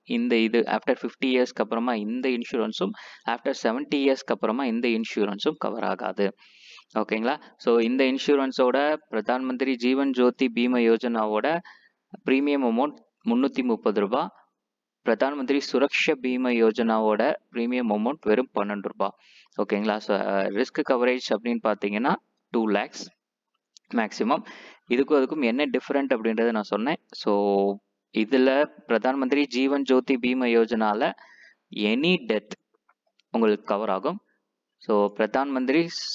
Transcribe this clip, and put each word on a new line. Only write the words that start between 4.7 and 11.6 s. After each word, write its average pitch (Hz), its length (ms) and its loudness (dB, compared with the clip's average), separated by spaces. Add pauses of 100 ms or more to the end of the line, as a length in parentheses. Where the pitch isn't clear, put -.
இன்சூரன்ஸும் 110 680 -2
கவர் 104 260 -6
ஆகாது. 98 500 -2 (640)
ஓகேங்களா? 113 420 -2 (160)
So, 117 220 4
இந்த 123 240 2
இன்சூரன்ஸோட 135 920 2 (120)
பிரதான் 113 320 -2
மந்திரி 131 340 -2
ஜீவன் 131 360 0
ஜோதி 123 440 2
பீமா 123 220 2
யோஜனாவோட 113 840 2 (640)